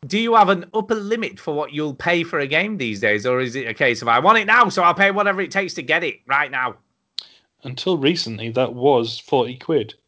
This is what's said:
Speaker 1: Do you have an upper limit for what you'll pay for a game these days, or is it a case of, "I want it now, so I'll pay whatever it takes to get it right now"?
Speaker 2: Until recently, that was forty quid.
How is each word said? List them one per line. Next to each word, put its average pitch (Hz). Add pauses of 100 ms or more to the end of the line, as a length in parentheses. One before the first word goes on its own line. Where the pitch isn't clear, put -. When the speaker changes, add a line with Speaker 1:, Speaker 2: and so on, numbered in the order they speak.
Speaker 1:
Do 170
you 233
have 202
an 180
upper 220
limit 208
for 156
what 147
you'll 147
pay 175
for 160
a 143
game 185
these 110
days, 104
or 127
is 127
it 131
a 113
case 120
of, 120
"I 117
want 202
it 208
now, 226
so 185
I'll 170
pay 196
whatever 196
it 175
takes 196
to 175
get 151
it 143
right 139
now"? 127 (880)
Speaker 2:
Until 160
recently, 117
that 120
was 123
forty 127
quid. 135 (140)